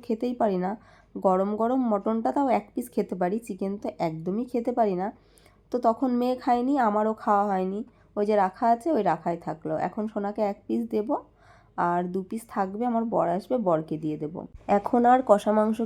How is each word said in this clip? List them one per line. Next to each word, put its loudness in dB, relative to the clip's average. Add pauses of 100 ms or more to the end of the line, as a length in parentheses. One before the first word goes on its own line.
খেতেই -4
পারি 0
না, -2 (400)
গরম 2
গরম 0
মটনটা 0
তাও 2
এক 0
পিস -8
খেতে -4
পারি, -2
চিকেন -6
তো -8
একদমই -4
খেতে -4
পারি 2
না। -6 (420)
তো -2
তখন 2
মেয়ে 0
খায়নি, 0
আমারও 2
খাওয়া 2
হয়নি। -2 (320)
ওই 0
যে 2
রাখা 2
আছে, 2
ওই 2
রাখাই 0
থাকলো। -6
এখন -4
সোনাকে -4
এক -2
পিস -4
দেবো, -2 (520)
আর 0
দু -4
পিস -10
থাকবে, -4
আমার 0
বর 2
আসবে, 0
বরকে 0
দিয়ে -4
দেবো। -8 (200)
এখন 2
আর 8
কষা 6
মাংস 2